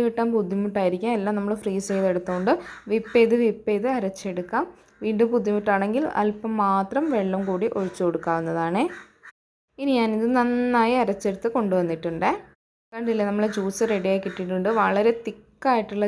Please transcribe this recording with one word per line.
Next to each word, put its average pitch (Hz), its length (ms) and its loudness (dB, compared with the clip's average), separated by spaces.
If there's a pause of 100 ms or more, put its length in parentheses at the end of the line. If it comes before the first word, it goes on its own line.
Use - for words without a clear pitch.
കിട്ടാൻ 233 300 0
ബുദ്ധിമുട്ടായിരിക്കും. 196 840 0
എല്ലാം 202 200 -2
നമ്മൾ 202 240 -2
ഫ്രീസ് 196 320 -4
ചെയ്തെടുത്തോണ്ട് 185 580 0 (400)
വിപ്പ് 214 240 -2
ചെയ്ത് 226 280 6
വിപ്പ് 214 260 0
ചെയ്ത് 208 260 0
അരച്ചെടുക്കാം. 190 720 -4 (380)
വീണ്ടും 220 300 2
ബുദ്ധിമുട്ടാണെങ്കിൽ 208 720 2 (180)
അല്പം 214 320 -2 (100)
മാത്രം 196 420 0 (100)
വെള്ളം 190 340 0
കൂടി 190 280 0
ഒഴിച്ചു 190 280 -4
കൊടുക്കാവുന്നതാണ്. 165 800 0 (960)
ഇനി 277 180 0
ഞാനിത് 220 280 0 (100)
നന്നായി 240 640 2
അരച്ചെടുത്ത് 202 540 -2
കൊണ്ടുവന്നിട്ടുണ്ട്. 175 760 0 (640)
കണ്ടില്ലേ, 226 360 -2
നമ്മളെ 208 280 0
ജ്യൂസ് 196 360 0
റെഡിയായി 190 320 0
കിട്ടിയിട്ടുണ്ട്. 185 440 -2 (120)
വളരെ 202 300 4 (140)
തിക്കായിട്ടുള്ള 208 840 -2